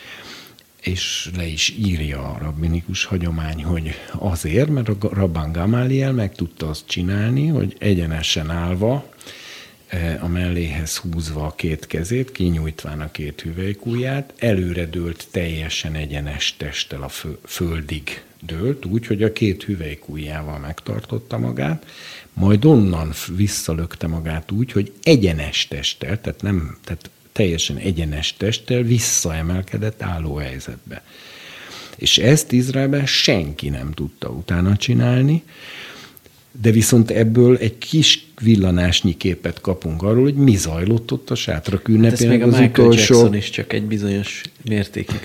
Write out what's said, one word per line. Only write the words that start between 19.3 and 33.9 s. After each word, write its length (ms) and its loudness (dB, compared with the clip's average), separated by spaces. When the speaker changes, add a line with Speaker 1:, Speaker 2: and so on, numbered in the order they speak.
Speaker 1:
két 300 -2
hüvelykujjával 960 -8
megtartotta 800 -8
magát, 480 -4
majd 320 4
onnan 480 6
f-, 240 -10
visszalökte 720 -2
magát 440 -4
úgy, 220 -2
hogy 200 0
egyenes 640 2
testtel, 520 -6
tehát 220 -8
nem, 420 -2
tehát 260 -10
teljesen 440 0
egyenes 600 -2
testtel 460 -2
visszaemelkedett 1200 -2
álló 340 -4
helyzetbe. 680 -12
És 220 2
ezt 340 4
Izraelben 540 2
senki 600 0
nem 240 -4